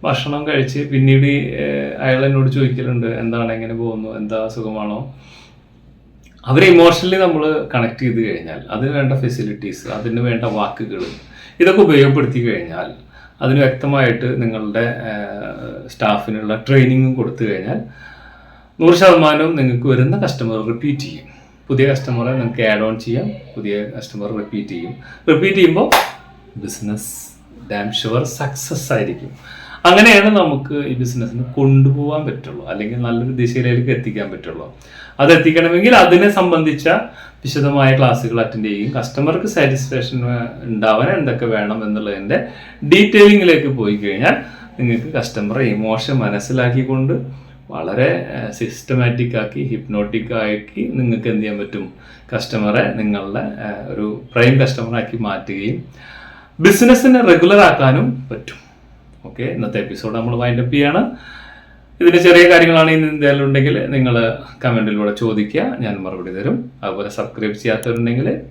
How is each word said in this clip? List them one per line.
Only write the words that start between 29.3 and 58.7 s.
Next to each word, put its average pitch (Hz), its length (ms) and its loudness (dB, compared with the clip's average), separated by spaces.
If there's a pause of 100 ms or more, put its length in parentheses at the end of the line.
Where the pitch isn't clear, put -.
അങ്ങനെയാണ് 208 520 6
നമുക്ക് 151 380 0
ഈ 143 200 -4
ബിസിനസ്സിന് 120 500 -4
കൊണ്ടുപോകാൻ 139 800 2
പറ്റുള്ളൂ, 73 400 -12
അല്ലെങ്കിൽ 104 300 -6
നല്ലൊരു 120 360 -2
ദിശയിലേക്ക് 123 580 0
എത്തിക്കാൻ 104 400 -4
പറ്റുള്ളൂ. 80 460 -14 (440)
അതെത്തിക്കണമെങ്കിൽ 165 760 6
അതിനെ 180 340 6
സംബന്ധിച്ച 160 580 0 (300)
വിശദമായ 139 800 0
ക്ലാസ്സുകൾ 117 440 0
അറ്റൻഡ് 110 280 -4
ചെയ്യും. 104 260 -4
കസ്റ്റമർക്ക് 147 520 -2
സാറ്റിസ്ഫാക്ഷൻ, 131 840 -2
ആ, 120 160 -4 (160)
ഉണ്ടാവാൻ 110 480 0
എന്തൊക്കെ 127 360 -2
വേണം 107 380 -4
എന്നുള്ളതിൻ്റെ 104 640 -4 (380)
ഡീറ്റെയിലിങ്ങിലേക്ക് 190 840 6
പോയി 104 280 -2
കഴിഞ്ഞാൽ 104 400 0 (440)
നിങ്ങൾക്ക് 123 320 -2
കസ്റ്റമറെ 117 520 -4
ഇമോഷൻ 110 500 -2
മനസ്സിലാക്കിക്കൊണ്ട് 127 1300 -2 (240)
വളരെ, 123 640 -2
ആ, 113 160 -8
സിസ്റ്റമാറ്റിക് 120 840 -2
ആക്കി, 123 300 -6
ഹിപ്നോട്ടിക് 110 680 -6
ആക്കി 107 600 -6
നിങ്ങൾക്ക് 120 340 -2
എന്ത് 107 120 -2
ചെയ്യാൻ 104 180 -6
പറ്റും? 101 340 -10 (420)
കസ്റ്റമറെ 107 580 -2
നിങ്ങളുടെ, 101 480 -4
ആ, 104 520 -10
ഒരു 107 300 -8 (120)
പ്രൈം 127 260 4
കസ്റ്റമറാക്കി 113 560 -4
മാറ്റുകയും 101 680 -6 (760)
ബിസിനസ്സിനെ 240 600 6
റെഗുലർ 180 380 6
ആക്കാനും 151 720 4
പറ്റും. - 360 -14 (580)